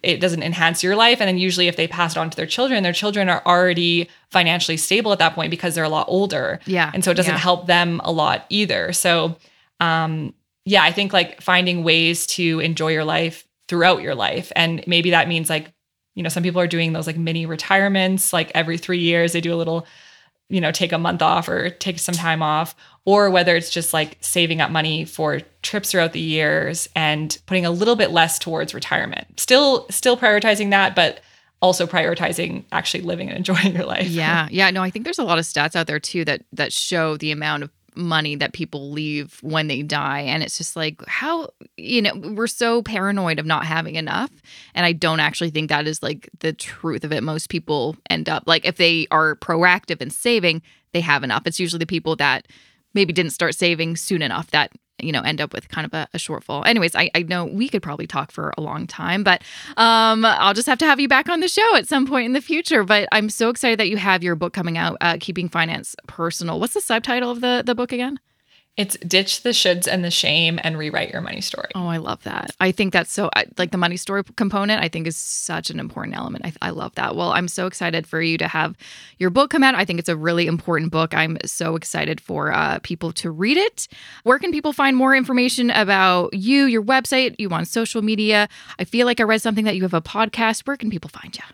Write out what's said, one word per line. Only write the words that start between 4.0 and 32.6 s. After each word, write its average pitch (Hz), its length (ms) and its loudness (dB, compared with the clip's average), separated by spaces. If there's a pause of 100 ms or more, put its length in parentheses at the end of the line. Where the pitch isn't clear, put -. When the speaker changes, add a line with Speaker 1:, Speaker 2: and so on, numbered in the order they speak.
Speaker 1:
financially 170 460 2
stable 208 340 0
at 196 100 2
that 160 140 4
point 160 160 -2
because 165 240 -4
they're 165 80 -2
a 156 60 0
lot 156 220 0
older. 180 560 0
Speaker 2:
Yeah, 170 260 0
Speaker 1:
And 185 100 -2
so 185 80 2
it 170 40 4
doesn't 175 180 2
Speaker 2:
yeah. 156 60 0
Speaker 1:
help 175 280 2
them 170 380 2
a 165 80 0
lot 156 380 0
either. 180 420 0
So, 170 460 0 (420)
um, 160 540 0 (320)
yeah, 190 160 6
I 165 100 6
think, 202 220 -2
like, 180 260 2
finding 180 420 2
ways 165 440 2
to 165 340 0
enjoy 160 320 0
your 156 140 0
life 165 420 -2 (200)
throughout 175 340 4
your 147 120 -4
life. - 400 -4
And 165 320 0
maybe 175 240 2
that 165 180 4
means, 165 200 -2
like, 156 220 -4 (460)
you 185 60 -6
know, 165 60 -2
some 175 160 -2
people 180 160 2
are 175 80 2
doing 165 240 0
those, 160 160 -4
like, 160 100 -6
mini 165 260 -2
retirements, 190 880 2
like, 170 220 0
every 165 240 0
three 180 220 -2
years 170 320 2
they 170 80 0
do 170 120 -2
a 170 60 0
little, 165 260 -2 (640)
you 185 120 0
know, 160 100 0
take 170 220 -2
a 165 60 0
month 170 240 -2
off 170 260 2
or 175 220 -2
take 175 280 -8
some 175 160 -4
time 165 260 -2
off, 156 360 0 (280)
or 202 260 6
whether 175 260 6
it's 170 120 -2
just, 165 240 -4
like, 156 280 -2
saving 165 400 0
up 147 100 2
money 160 340 -2
for 151 360 -2 (220)
trips - 280 -6
throughout 165 220 0
the 165 80 -6
years 156 720 -2
and 151 420 0 (100)
putting 185 200 0
a 170 60 0
little 214 240 2
bit 214 160 2
less 165 260 4
towards 160 360 -4
retirement. - 680 -6
Still, 269 500 4
still 247 260 2
prioritizing 208 540 4
that, 196 240 4
but 165 260 2 (400)
also 185 240 4
prioritizing 170 840 -2